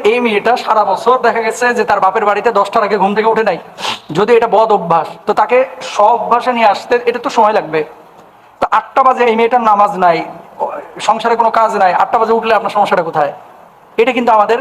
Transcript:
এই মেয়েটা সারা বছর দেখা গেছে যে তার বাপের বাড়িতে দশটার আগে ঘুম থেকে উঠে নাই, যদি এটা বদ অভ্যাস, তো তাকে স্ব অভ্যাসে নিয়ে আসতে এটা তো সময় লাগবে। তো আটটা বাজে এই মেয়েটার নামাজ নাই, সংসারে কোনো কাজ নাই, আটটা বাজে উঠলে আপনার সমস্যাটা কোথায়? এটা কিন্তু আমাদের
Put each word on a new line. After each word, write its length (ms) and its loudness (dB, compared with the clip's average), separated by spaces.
এই 160 2
মেয়েটা 380 0
সারা 280 0
বছর 320 0
দেখা 240 0
গেছে 320 -2
যে 120 -2
তার 140 0
বাপের 260 0
বাড়িতে 260 0
দশটার 320 0
আগে 140 -2
ঘুম 180 0
থেকে 120 0
উঠে 160 2
নাই, 140 -2
যদি 240 2
এটা 120 2
বদ 240 2
অভ্যাস, 360 0
তো 80 0
তাকে 320 0
স্ব 220 -2
অভ্যাসে 500 0
নিয়ে 140 2
আসতে 380 0
এটা 140 -2
তো 100 -8
সময় 240 2
লাগবে। 300 -2
তো 120 -4
আটটা 320 0
বাজে 220 2
এই 100 2
মেয়েটার 260 2
নামাজ 360 2
নাই, 280 2
সংসারে 360 -2
কোনো 140 2
কাজ 260 0
নাই, 180 2
আটটা 240 0
বাজে 160 0
উঠলে 220 0
আপনার 140 -2
সমস্যাটা 340 0
কোথায়? 300 -2
এটা 140 2
কিন্তু 200 0
আমাদের 300 2